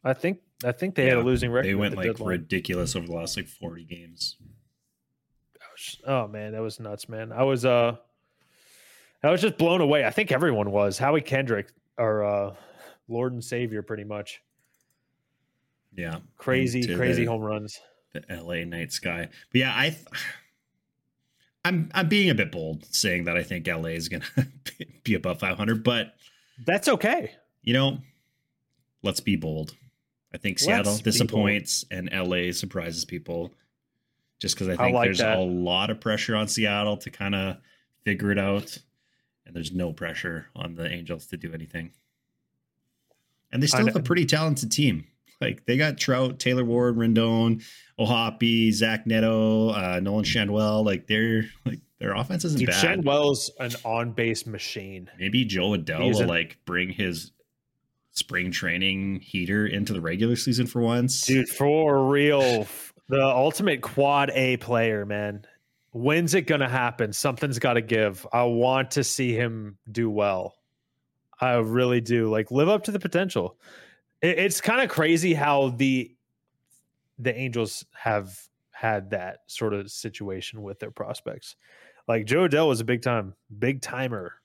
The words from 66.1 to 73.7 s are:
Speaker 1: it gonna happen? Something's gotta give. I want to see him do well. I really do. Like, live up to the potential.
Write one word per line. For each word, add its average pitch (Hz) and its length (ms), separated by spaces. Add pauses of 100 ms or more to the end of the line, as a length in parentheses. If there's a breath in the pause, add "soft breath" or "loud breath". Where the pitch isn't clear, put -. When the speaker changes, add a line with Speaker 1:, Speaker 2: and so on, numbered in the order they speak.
Speaker 1:
it 180 120
gonna 139 220
happen? 120 440
Something's 135 460
gotta 120 220
give. 107 520
I 120 100
want 123 480
to 139 140
see 123 280
him 110 440 (120)
do 113 200
well. 101 480 (840)
I 127 140
really 120 460
do. 113 280
Like, 110 220
live 143 160
up 208 160
to 220 80
the 202 80
potential. 170 580 (640 loud breath)